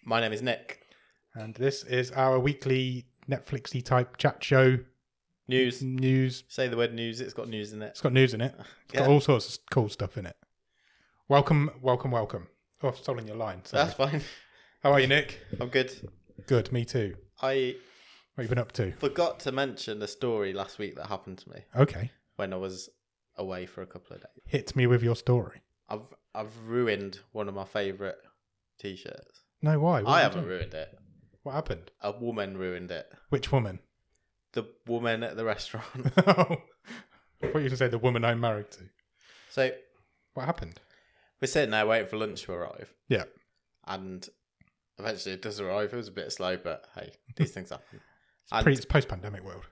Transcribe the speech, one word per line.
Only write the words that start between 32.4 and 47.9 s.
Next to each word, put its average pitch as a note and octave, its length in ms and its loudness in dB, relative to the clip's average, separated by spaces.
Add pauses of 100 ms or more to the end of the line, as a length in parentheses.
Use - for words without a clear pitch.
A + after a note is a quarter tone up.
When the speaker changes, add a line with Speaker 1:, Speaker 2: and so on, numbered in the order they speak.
Speaker 1:
ruined F2+ 340 -6
it. E2 200 -10 (180)
Speaker 2:
Which - 220 -2
woman? G#2 280 0 (760)
Speaker 1:
The A2+ 100 -4 (240)
woman A#2 360 0
at G#2+ 140 -8
the A2+ 80 -4
restaurant. A2 400 -4 (100)
Speaker 2:
<laughs> B2+ 220 -2
Oh. F#3 60 6
I G3 100 6
thought F3 260 2 (840)
you C3+ 100 -2
were D#3 80 0
gonna B2+ 160 -2
say B2+ 100 2
the A#2+ 120 0
woman A#2 260 2
I'm A#2 140 2
married G#2+ 320 -2
to. - 80 -18 (720)
Speaker 1:
So C3 220 2 (640)
Speaker 2:
What C3 140 -6
happened? E2+ 320 -6 (640)
Speaker 1:
we're C3+ 60 -2
sitting C#3 240 2
there G#2+ 140 4
waiting A2 220 2
for A2 100 -6
lunch G#2+ 260 -6
to F#2 100 -8
arrive. F2 400 -10 (160)
Speaker 2:
Yeah. G2+ 160 2 (600)
Speaker 1:
And F#2+ 420 -10 (680)
eventually G2 380 -8
it F#2 60 -14
does G#2 180 -8
arrive. G2+ 340 -2
It B2 40 -6
was A2 100 -8
a G2 40 -16
bit F2+ 200 -8
slow, F#2 260 -2
but - 280 -8 (100)
hey, - 160 -14 (240)
these D3+ 160 0
things - 180 -12
happen. - 360 -16